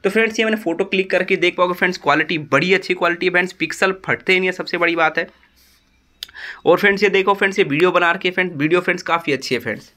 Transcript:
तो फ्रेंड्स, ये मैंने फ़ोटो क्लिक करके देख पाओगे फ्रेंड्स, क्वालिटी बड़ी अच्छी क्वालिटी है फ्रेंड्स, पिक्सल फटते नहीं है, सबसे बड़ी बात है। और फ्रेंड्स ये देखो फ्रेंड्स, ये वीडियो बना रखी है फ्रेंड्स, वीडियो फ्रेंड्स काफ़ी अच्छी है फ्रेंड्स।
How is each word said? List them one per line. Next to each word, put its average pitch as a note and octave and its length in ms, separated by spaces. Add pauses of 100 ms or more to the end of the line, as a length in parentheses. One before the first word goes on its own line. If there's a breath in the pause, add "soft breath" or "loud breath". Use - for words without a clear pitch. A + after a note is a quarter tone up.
तो G3 60
फ्रेंड्स, A3 280
ये A3 60
मैंने A3 140
फ़ोटो E3+ 280
क्लिक F#3+ 240
करके F#3 280
देख F3 180
पाओगे F3+ 180
फ्रेंड्स, F3+ 240
क्वालिटी D#3 400 (100)
बड़ी E3 260
अच्छी F3+ 200
क्वालिटी F3 320
है F3 60
फ्रेंड्स, F3+ 220
पिक्सल F#3+ 400 (120)
फटते - 320
नहीं F#3 100
है, F3+ 60
सबसे F3 240
बड़ी E3+ 180
बात D#3+ 220
है। F3 100 (1400 loud breath)
और F3 120
फ्रेंड्स G3+ 240
ये G#3 80
देखो F#3+ 240
फ्रेंड्स, G3 240
ये F#3+ 60
वीडियो D#3 280
बना F3 200
रखी F3+ 160
है F3+ 60
फ्रेंड्स, F3+ 220
वीडियो D#3 240
फ्रेंड्स F3 240
काफ़ी E3 280
अच्छी - 220
है A#2 60
फ्रेंड्स। - 360